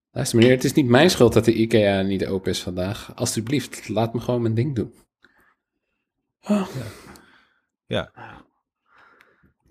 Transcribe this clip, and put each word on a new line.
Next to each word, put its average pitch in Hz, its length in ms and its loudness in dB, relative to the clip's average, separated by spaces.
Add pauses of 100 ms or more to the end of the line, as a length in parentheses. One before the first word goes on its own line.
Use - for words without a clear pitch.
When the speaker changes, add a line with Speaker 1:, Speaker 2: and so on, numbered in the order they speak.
(160)
Speaker 1:
Luister 123 220 -2
meneer, 123 160 6
het 127 100 -2
is 139 100 -2
niet 143 140 2
mijn 135 220 6
schuld 117 240 4
dat 113 120 2
de 113 80 4
ikea 107 480 2
niet 95 240 -2
open 95 260 -4
is 90 100 -4
vandaag. 90 540 -8
Alsjeblieft, - 760 -6
laat 113 240 -2
me 123 60 -4
gewoon 120 220 -2
mijn 113 120 0
ding 127 220 -2
doen. 104 180 -6 (1500)
Oh. 208 200 0 (1200)
Speaker 2:
Ja. 107 260 -8 (1600)